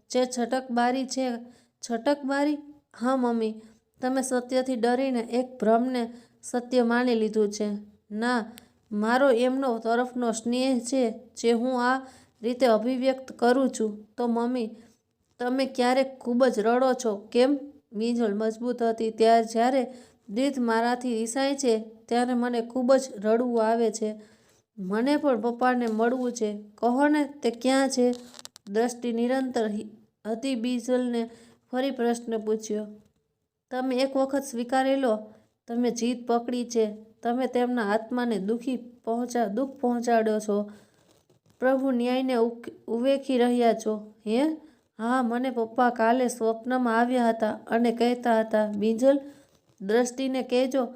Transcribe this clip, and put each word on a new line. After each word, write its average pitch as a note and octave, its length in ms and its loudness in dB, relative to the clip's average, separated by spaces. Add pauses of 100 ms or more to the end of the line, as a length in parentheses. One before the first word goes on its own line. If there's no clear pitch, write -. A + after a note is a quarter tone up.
(100)
જે B3+ 160 2
છટકબારી B3 800 -2
છે," C4 260 -4 (580)
"છટકબારી?" C#4+ 680 0 (360)
"હા B3+ 220 0
મમ્મી, A3+ 440 -2 (400)
તમે C4 220 -2
સત્યથી B3+ 540 -2
ડરીને B3 440 0
એક B3 400 -4
ભ્રમને A#3 520 2 (300)
સત્ય B3 400 0
માની A#3+ 320 2
લીધું G#3+ 360 2
છે." G#3 180 -4 (420)
"ના, A3+ 340 -2 (480)
મારો A#3 380 2
એમનો B3+ 480 2
તરફનો A#3+ 540 0
સ્નેહ B3 460 0
છે A#3 360 0 (220)
જે A#3 160 2
હું A#3+ 320 0
આ C4 140 2 (440)
રીતે B3 240 0
અભિવ્યક્ત B3+ 680 2
કરું B3 380 4
છું." G#3+ 460 -6
"તો A#3+ 100 -2
મમ્મી, A#3 500 -2 (600)
તમે B3+ 280 0
ક્યારેક C4 520 0
ખૂબ A#3+ 260 2
જ A#3+ 140 2
રડો B3 340 4
છો, A#3 240 -2
કેમ?" C4 420 2 (340)
બિંજલ A3+ 420 -2
મજબૂત A3+ 480 -4
હતી. A3+ 280 0
"ત્યાર-, A3+ 340 6
જ્યારે A#3+ 500 0 (340)
દીર્થ C4+ 300 -2
મારાથી A#3+ 560 0
રિસાય C4+ 400 -2
છે B3 240 0 (280)
ત્યારે B3 280 0
મને A#3+ 260 0
ખૂબ B3+ 340 2
જ C4 80 4 (140)
રડવું A3+ 500 2
આવે A3+ 240 2
છે. G#3+ 300 -6 (580)
મને A3+ 380 0
પણ C#4+ 240 2
પપ્પાને A#3+ 460 0
મળવું A#3+ 460 0
છે. G#3 300 -4 (120)
કહો B3+ 340 2
ને D4 160 4
તે C#4 260 -4
ક્યાં C4 380 2
છે?" B3 260 2 (540)
દ્રષ્ટિ A#3+ 440 -2
નિરંતર B3 560 0
હિ-, G#3+ 220 -6 (360)
હતી. A#3 280 -4
બિંજલને A#3+ 760 -2 (420)
ફરી C4 180 -2
પ્રશ્ન A#3 480 -2
પૂછ્યો. G#3+ 480 -4 (840)
"તમે B3+ 260 -2
એક C4+ 200 0
વખત C4+ 260 0
સ્વીકારી C4 540 0
લો, A#3+ 220 0 (480)
તમે A#3+ 240 0
જીદ A#3+ 360 -2
પકડી A#3+ 380 -2
છે, A3 320 -2 (260)
તમે B3 240 -2
તેમના B3 440 0
આત્માને A3+ 480 -2
દુઃખી A#3 380 -2
પહોંચા-, A#3+ 680 -4
દુઃખ A#3+ 240 -2
પહોંચાડો A#3 680 0
છો. G#3 320 -2 (880)
પ્રભુ C4 300 2
ન્યાયને B3 440 0
ઉક-, A#3 380 -2 (140)
ઉવેખી C4+ 520 0
રહ્યા A#3+ 340 4
છો, G#3+ 420 -4 (120)
હે?" A3 140 0 (580)
"હા, A#3+ 240 0
મને A#3+ 280 -2
પપ્પા A#3+ 400 2
કાલે A#3+ 380 2
સ્વપ્નમાં A#3 720 0
આવ્યા A#3+ 280 2
હતા A3+ 380 -2
અને A#3 260 2
કહેતા A#3+ 480 2
હતા, G#3+ 360 0
'બિંજલ, A3+ 440 4 (600)
દ્રષ્ટિને B3 640 0
કહેજો B3+ 540 0